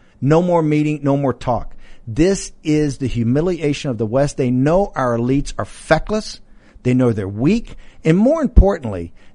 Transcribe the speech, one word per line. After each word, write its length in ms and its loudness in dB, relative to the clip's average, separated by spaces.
No 220 2
more 200 2
meeting, 420 0
no 120 2
more 180 -2
talk." 400 -4
This 460 0
is 340 0
the 100 -4
humiliation 800 -2
of 80 -4
the 80 -2
West. 300 0
They 160 0
know 420 2
our 240 -2
elites 400 0
are 80 -4
feckless. 760 -4
They 100 2
know 200 2
they're 140 -4
weak. 480 -2
And 140 4
more 240 2
importantly, 720 2